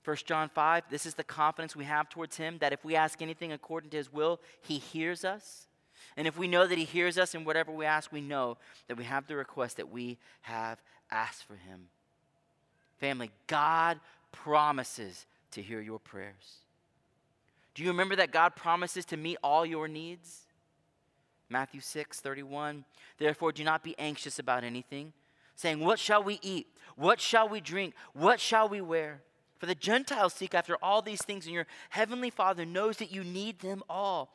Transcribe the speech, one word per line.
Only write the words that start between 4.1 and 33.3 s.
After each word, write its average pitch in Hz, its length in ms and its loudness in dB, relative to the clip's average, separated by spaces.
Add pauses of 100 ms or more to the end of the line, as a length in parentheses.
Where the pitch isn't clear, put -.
will, 160 300 0 (220)
he 147 160 -6
hears 165 440 -6
us. - 440 -8 (500)
And 156 100 0
if 160 120 -2
we 180 100 -2
know 180 180 8
that 180 120 2
he 160 80 0
hears 175 320 0
us 180 160 4
in 160 100 -8
whatever 156 260 2
we 156 140 -4
ask, 156 260 2
we 147 120 -6
know 135 340 -2 (300)
that 120 100 -8
we 120 80 -6
have 139 220 -4
the 151 100 -6
request 131 400 -6
that 73 140 -8
we 120 260 -8 (260)
have 113 400 -6 (280)
asked 113 340 -4
for 104 120 -20
him." 92 340 -20 (1080)
Family, 123 340 -4 (180)
God 160 520 2 (320)
promises 139 920 0 (240)
to 113 100 -12
hear 107 200 -8
your 107 180 -10
prayers. 98 600 -16 (1120)
Do 147 80 -10
you 180 80 2
remember 190 260 2
that 190 140 6
God 165 260 6
promises 175 500 0
to 160 120 -6
meet 165 240 -6
all 156 240 4
your 156 220 -4
needs? 165 580 -14 (1040)
Matthew 131 320 -4
six - 360 -8
thirty-one, 143 680 -8 (320)
"Therefore 151 340 2
do 147 100 -6
not 156 200 2
be 160 160 -10
anxious 151 400 -6
about 123 260 0
anything, 139 480 -10 (420)
saying, 156 260 -2
'What 208 180 4
shall 208 240 6
we 202 180 -2
eat? 190 340 -6 (220)
What 190 240 6
shall 226 260 6
we 214 140 -4
drink? 170 340 -6 (200)
What 180 260 6
shall 220 280 6
we 202 120 -4
wear?' 156 420 -2 (360)
For 175 80 -10
the 180 80 0
Gentiles 220 600 2
seek 190 200 -4
after 170 220 2
all 202 260 2
these 208 200 -4
things, 196 220 -8
and 165 80 -10
your 170 140 -2 (240)
heavenly 233 400 -2
Father 185 340 0
knows 196 340 0
that 185 120 -8
you 190 140 -6
need 185 340 -6